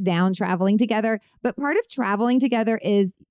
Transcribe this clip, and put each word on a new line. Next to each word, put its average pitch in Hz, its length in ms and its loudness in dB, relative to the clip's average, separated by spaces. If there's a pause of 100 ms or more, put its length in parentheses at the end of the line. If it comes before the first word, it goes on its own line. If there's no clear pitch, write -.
down 185 320 0
traveling 185 460 0
together. 220 400 0 (240)
But 247 140 -4
part 285 200 0
of 466 100 -2
traveling 233 520 0
together 226 440 0
is 196 320 2 (160)